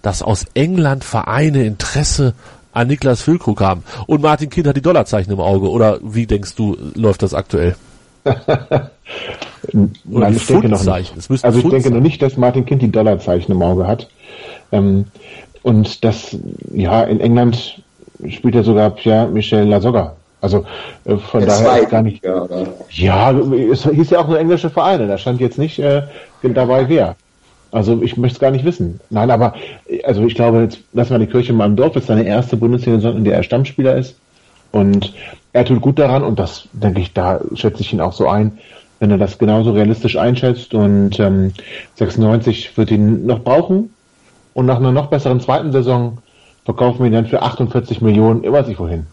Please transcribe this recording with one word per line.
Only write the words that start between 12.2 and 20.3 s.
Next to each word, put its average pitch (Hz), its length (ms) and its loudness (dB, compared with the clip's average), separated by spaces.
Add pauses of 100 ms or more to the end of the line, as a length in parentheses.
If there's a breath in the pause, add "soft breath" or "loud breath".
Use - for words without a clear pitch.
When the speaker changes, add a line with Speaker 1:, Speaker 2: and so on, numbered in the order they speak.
Speaker 2:
dass 131 140 0
Martin 123 280 2
Kind 139 180 0
die 107 80 2
Dollarzeichen 92 640 0
im 90 80 2
Auge 90 240 0
hat. 110 220 -4 (640 loud breath)
Ähm, 98 340 0 (560 loud breath)
und 110 420 0
das, - 320 -4 (360)
ja, 101 300 0
in - 180 0
England 120 640 0 (460)
spielt - 260 -2
er 113 100 4
sogar 107 260 4
Pierre-Michel 107 800 0
Lasogga. 101 460 0 (260)